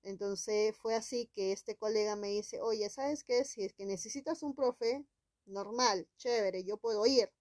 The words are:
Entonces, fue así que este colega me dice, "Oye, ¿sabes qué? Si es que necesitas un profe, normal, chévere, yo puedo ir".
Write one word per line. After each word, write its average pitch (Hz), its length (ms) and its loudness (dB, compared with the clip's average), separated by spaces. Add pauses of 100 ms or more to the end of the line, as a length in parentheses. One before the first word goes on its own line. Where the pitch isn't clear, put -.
Entonces, 202 720 0
fue 214 200 -2
así 233 380 -2
que 190 180 0
este 208 240 -4
colega 214 400 2
me 202 140 -4
dice, 208 320 -2
"Oye, 220 280 0
¿sabes 285 340 -2
qué? 247 220 4
Si 220 180 -6
es 202 100 -4
que 196 120 -10
necesitas 269 580 -4
un 285 120 -4
profe, 247 500 0 (400)
normal, 202 640 0 (100)
chévere, 202 460 0
yo 202 140 -4
puedo 220 300 0
ir". 262 220 4 (120)